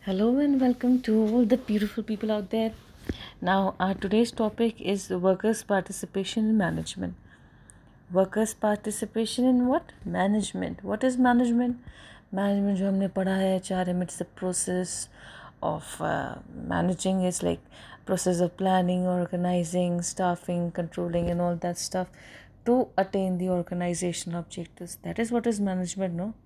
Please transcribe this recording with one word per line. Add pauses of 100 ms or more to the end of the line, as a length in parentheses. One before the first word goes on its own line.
Hello
and
welcome
to
all
the
beautiful
people
out
there. (680)
Now,
our
today's
topic
is
the
workers'
participation
in
management. (960)
Workers'
participation
in
what? (120)
Management.
What
is
management? (540)
Management
जो
हमने (120)
पढ़ा
है
एचआरएम,
it's
the (140)
process (540)
of,
uh, (400)
managing.
It's
like (440)
process
of
planning,
organizing,
staffing,
controlling
and
all (140)
that
stuff (580)
to (100)
attain
the
organization
objectives.
That
is
what
is
management,
no? (120)